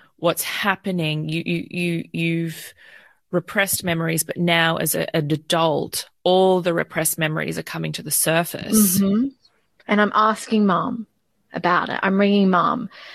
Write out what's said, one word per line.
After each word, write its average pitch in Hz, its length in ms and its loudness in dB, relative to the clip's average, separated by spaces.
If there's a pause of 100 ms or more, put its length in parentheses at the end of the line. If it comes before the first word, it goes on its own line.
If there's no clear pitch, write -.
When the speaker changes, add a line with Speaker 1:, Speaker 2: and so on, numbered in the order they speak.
(180)
Speaker 1:
what's - 260 0
happening. 165 880 -2
You, 165 140 -4
you, 170 280 -4
you, 170 420 -4
you've 165 600 -4 (580)
repressed 190 520 -2
memories, 165 400 -2
but - 140 -10
now 165 400 2
as 160 160 -2
a, 165 220 -2
an 156 160 0
adult, 165 760 -2 (160)
all 185 380 4
the 175 140 0
repressed 170 420 -2
memories 156 400 -2
are 160 60 -8
coming 160 300 -6
to - 100 -10
the 147 80 -8
surface. 185 880 2
Speaker 2:
Mm-hmm. 208 280 2 (580)
And 208 120 2
I'm 208 140 4
asking 214 540 2
Mum 180 400 -2 (440)
about 175 380 0
it. - 140 -4
I'm 190 160 2
ringing 202 320 4
Mum 175 380 2 (260)